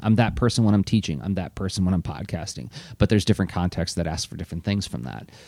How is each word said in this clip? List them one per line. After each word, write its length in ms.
I'm 120
that 200
person 280
when 120
I'm 80
teaching. 400
I'm 100
that 220
person 300
when 100
I'm 80
podcasting. 680
But 100
there's 160
different 260
contexts 440
that 100
ask 240
for 80
different 260
things 220
from 180
that. 280